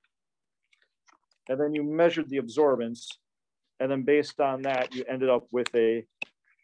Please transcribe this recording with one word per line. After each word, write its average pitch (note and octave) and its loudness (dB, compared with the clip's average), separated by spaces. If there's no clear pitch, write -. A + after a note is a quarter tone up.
and C3 -4
then D3 -2
you D3+ -2
measured D#3+ 2
the C3+ -4
absorbance, A#2 0
and C3 0
then C3+ -2
based D3 2
on C3+ 0
that, C3 -2
you B2+ -6
ended C3 -2
up B2 2
with A#2+ -2
a A2+ 2